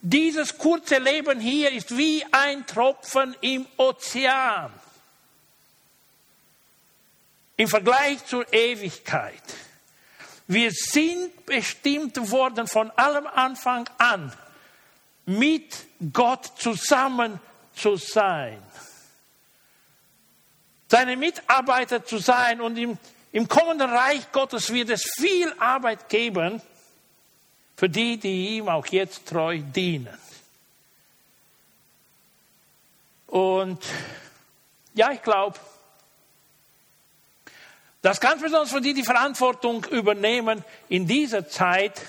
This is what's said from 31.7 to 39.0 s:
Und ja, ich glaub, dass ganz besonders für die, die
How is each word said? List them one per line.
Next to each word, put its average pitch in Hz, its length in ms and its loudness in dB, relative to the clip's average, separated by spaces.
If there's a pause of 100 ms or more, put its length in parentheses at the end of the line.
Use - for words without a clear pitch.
Und 185 560 0 (1120)
ja, 226 180 2
ich 262 120 -10
glaub, 202 360 0 (2500)
dass 196 160 4
ganz 269 220 2
besonders 311 280 0
für 269 120 -2
die, 277 120 -2
die 262 100 -2